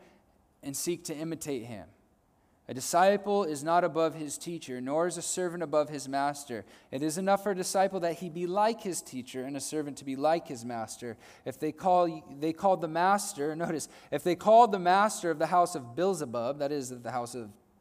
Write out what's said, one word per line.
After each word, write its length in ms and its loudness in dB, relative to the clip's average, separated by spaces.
and 160 -10
seek 280 -4
to 100 -8
imitate 500 -6
him. 220 -12
"A 60 -4
disciple 720 4
is 200 -4
not 200 4
above 320 2
his 220 -8
teacher, 440 -8
nor 260 0
is 100 -6
a 40 -8
servant 420 -4
above 260 0
his 180 -8
master. 580 -4
It 120 -4
is 140 -2
enough 260 2
for 80 0
a 40 -2
disciple 440 0
that 200 -2
he 100 -8
be 180 -4
like 340 0
his 200 -6
teacher 420 -10
and 120 -8
a 60 -8
servant 360 -6
to 80 -16
be 100 -6
like 320 2
his 180 -10
master. 520 -8
If 140 -8
they 120 -2
call, 520 2
they 140 -2
called 280 2
the 60 -2
master," 680 2
<laughs> 120 -2
notice, 200 -4
"if 120 -2
they 120 2
called 360 8
the 80 0
master 500 4
of 100 -2
the 80 0
house 280 2
of 200 -10
Beelzebub," 640 -2
that 120 -2
is, 200 -4
of 120 -12
the 80 -8
house 240 -6
of 160 -10